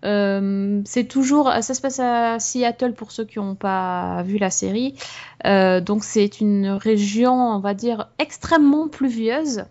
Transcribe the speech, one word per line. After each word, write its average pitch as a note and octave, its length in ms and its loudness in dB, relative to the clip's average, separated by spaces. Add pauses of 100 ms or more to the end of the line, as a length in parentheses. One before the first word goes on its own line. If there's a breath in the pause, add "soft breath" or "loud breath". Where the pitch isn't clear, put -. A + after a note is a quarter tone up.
Euh, G3 800 0
c'est B3 200 -2
toujours, C4+ 460 2 (100)
ça C4 120 -4
se C4 80 -6
passe C4+ 180 -4
à A#3 400 0
Seattle A#3+ 540 -2
pour - 180 -14
ceux A3+ 140 -8
qui G#3 140 -10
ont G3 160 -4
pas F3+ 640 -2
vu F#3+ 160 -2
la F#3+ 140 0
série. G#3+ 420 -2 (520 loud breath)
Euh, F#3+ 360 4
donc G#3 220 -2
c'est G#3 360 0
une G3+ 300 2
région, G#3 640 2
on A#3+ 260 2
va G3+ 140 -2
dire, A3 340 -4 (120)
extrêmement D4+ 720 2
pluvieuse A#3+ 800 -2